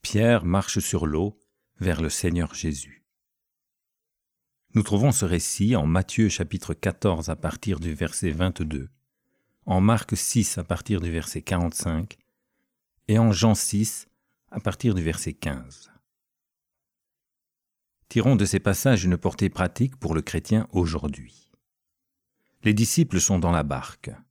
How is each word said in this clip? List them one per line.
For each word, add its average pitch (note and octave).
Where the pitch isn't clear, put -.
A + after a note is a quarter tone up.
Pierre A2
marche F#2
sur E2
l'eau E2+
vers F2+
le D2+
Seigneur F2
Jésus. -
Nous A2
trouvons G#2+
ce -
récit G2
en D2+
Matthieu F#2+
chapitre -
quatorze F2
à D#2
partir E2
du E2
verset E2
vingt-deux, D#2
en F#2
Marc G#2+
six -
à E2+
partir F2
du F2
verset E2
quarante-cinq F2
et G#2+
en A2+
Jean G#2
six -
à -
partir G#2+
du F2+
verset D#2+
quinze. C2+
Tirons A#2+
de G2+
ces F#2+
passages G2+
une F2+
portée F#2+
pratique -
pour D#2+
le D#2
chrétien A2
aujourd'hui. -
Les G#2+
disciples A2
sont F#2+
dans E2+
la D#2+
barque. C2+